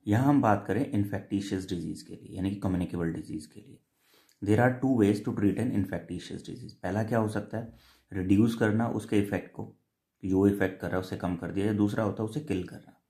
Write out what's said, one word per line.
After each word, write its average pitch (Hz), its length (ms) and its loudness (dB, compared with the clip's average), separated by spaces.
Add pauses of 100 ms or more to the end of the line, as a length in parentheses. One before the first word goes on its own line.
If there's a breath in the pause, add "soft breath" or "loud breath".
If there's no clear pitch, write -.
यहाँ 113 180 4
हम 143 160 6
बात 104 260 4
करें 101 240 -2
इन्फेक्टिशियस 98 760 -2
डिजीज 82 320 -6
के - 120 -16
लिए, - 220 -16
यानी 95 140 -2
कि 101 60 -4
कम्युनिकेबल 87 580 -2
डिजीज 78 320 -10
के - 140 -20
लिए। 127 200 -20 (640 soft breath)
There 107 180 4
are 123 200 4
two 135 200 2
ways 104 180 6
to 113 200 -4
treat 98 200 2
an 117 120 0
infectious 90 680 -4
disease। - 340 -14
पहला 98 300 -2
क्या 113 160 0
हो 110 80 2
सकता 107 300 -6
है, 117 160 -10 (400 loud breath)
रिड्यूस 98 420 4
करना 113 320 2
उसके 110 320 0
इफेक्ट 101 320 -2
को, - 240 -12 (500)
जो 95 220 4
इफेक्ट 98 340 2
कर 90 60 -4
रहा 87 80 -2
है 92 60 0
उसे 95 160 -8
कम 90 180 -2
कर 85 160 -8
दिया, 98 140 -2
या 110 80 0
दूसरा 104 300 2
होता 101 200 -2
है 107 60 -4
उसे 151 100 -6
किल 98 240 -4
करना। - 460 -16